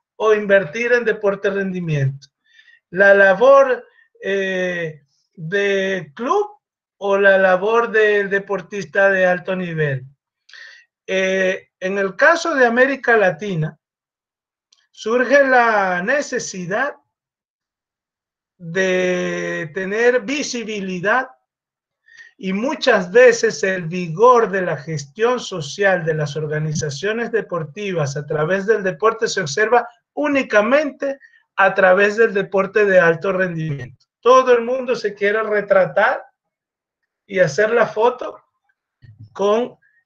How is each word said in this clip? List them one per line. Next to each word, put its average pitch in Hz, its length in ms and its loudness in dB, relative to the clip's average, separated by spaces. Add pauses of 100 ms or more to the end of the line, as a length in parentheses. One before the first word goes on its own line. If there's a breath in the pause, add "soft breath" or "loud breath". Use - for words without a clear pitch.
(160)
o 214 180 2
invertir 208 600 0
en 240 120 0
deporte 196 440 -2
rendimiento? 175 800 -4 (640 soft breath)
¿La 196 220 6
labor, 240 720 6 (380 soft breath)
eh, 185 800 -6 (320)
de 190 800 -4
club 370 320 -2 (500)
o 196 200 -2
la 196 200 4
labor 196 540 2
del 208 380 2
deportista 196 800 -2
de 185 160 2
alto 180 300 -2
nivel? 156 500 -4 (1000 loud breath)
Eh, 190 640 -2 (100)
en 190 180 -4
el 196 180 -4
caso 330 400 2
de 254 100 4
América 247 520 2
Latina, 180 600 -2 (1120)
surge 247 560 2
la 208 560 2
necesidad 226 920 -4 (1600)
de 175 1160 -4
tener 220 480 0
visibilidad 214 1080 -4 (1080 loud breath)
y 190 160 -6
muchas 214 580 -2
veces 226 520 4
el 185 220 -4
vigor 185 680 2
de 196 100 -2
la 170 160 -4
gestión 165 640 -4
social 185 680 -2
de 160 80 -2
las 151 220 -4
organizaciones 156 960 -4
deportivas 180 840 -6
a 147 80 -8
través 165 400 -2
del 202 180 2
deporte 214 440 -2
se - 140 -4
observa 220 460 0 (260 loud breath)
únicamente 277 1040 -2 (380 soft breath)
a 196 180 2
través 202 440 4
del 220 160 2
deporte 190 520 0
de 185 140 4
alto 170 340 0
rendimiento. 160 720 -6 (160)
Todo 254 320 4
el 233 100 2
mundo 247 320 -4
se 202 180 -6
quiere 208 300 -2
retratar 202 800 0 (1040)
y 190 140 -4
hacer 208 320 2
la 233 160 2
foto 247 540 -4 (920)
con 214 440 -2 (280)